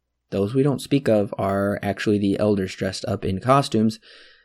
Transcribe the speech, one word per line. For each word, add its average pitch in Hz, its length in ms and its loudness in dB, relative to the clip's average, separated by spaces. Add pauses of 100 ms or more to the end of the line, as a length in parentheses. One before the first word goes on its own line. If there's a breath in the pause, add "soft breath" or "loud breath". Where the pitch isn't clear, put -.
(280)
Those 101 240 -2
we 135 100 2
don't 143 200 0
speak 143 260 0
of 104 300 2
are 98 440 0
actually 104 360 0
the 101 200 0
elders 98 360 0
dressed - 320 -6
up 104 180 -4
in 95 160 -2
costumes, 117 580 2 (460 soft breath)